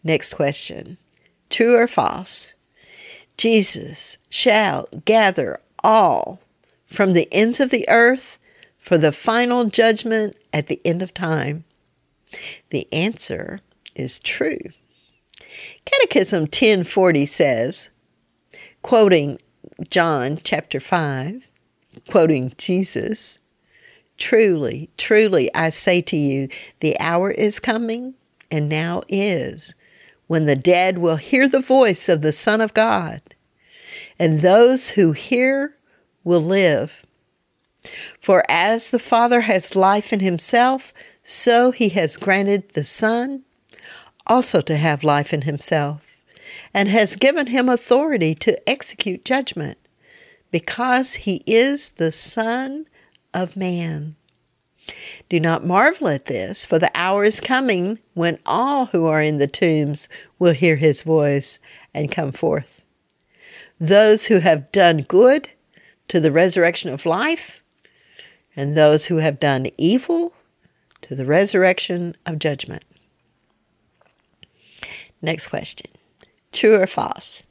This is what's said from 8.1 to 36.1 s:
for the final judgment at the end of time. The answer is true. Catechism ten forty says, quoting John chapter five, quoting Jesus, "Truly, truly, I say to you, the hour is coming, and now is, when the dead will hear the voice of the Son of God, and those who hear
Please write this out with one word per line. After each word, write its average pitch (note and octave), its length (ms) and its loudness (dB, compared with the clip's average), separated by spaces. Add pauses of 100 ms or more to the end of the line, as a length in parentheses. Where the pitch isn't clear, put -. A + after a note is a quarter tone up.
for - 180 0
the D#3 140 4
final A#3+ 540 0
judgment A3 680 0 (160)
at D3+ 140 -4
the - 180 -6
end E3+ 200 -2
of F3+ 100 -12
time. D#3 500 -4 (1080)
The - 200 -6
answer F#3+ 680 -6 (340)
is - 260 -10
true. - 520 -6 (1120)
Catechism G#3+ 600 0
ten G#3 360 2
forty E3 440 2
says, C3+ 640 0 (920)
quoting F#3 560 4 (520)
John D#3 540 0
chapter - 360 -6
five, D#3 680 -4 (580)
quoting D#3+ 500 2
Jesus, - 840 -4 (760)
"Truly, E3 800 0
truly, G3+ 560 2
I E3 180 0
say F3+ 320 2
to - 120 -6
you, C#3 320 -2 (320)
the - 200 -2
hour F3 320 -2
is G#3 280 -2
coming, A#3 540 -6 (360)
and D3+ 200 -4
now E3 400 -4
is, F#3+ 640 -6 (540)
when D#3+ 180 0
the C#3+ 100 2
dead F3+ 440 2
will E3 180 0
hear C4+ 320 0
the C4+ 100 2
voice B3+ 480 2
of E3 140 2
the D3+ 100 0
Son A3 300 0
of G#3+ 120 -4
God, G#3+ 480 -2 (960)
and D#3+ 220 2
those A#3 500 6
who E3+ 220 4
hear C4+ 640 -2 (480)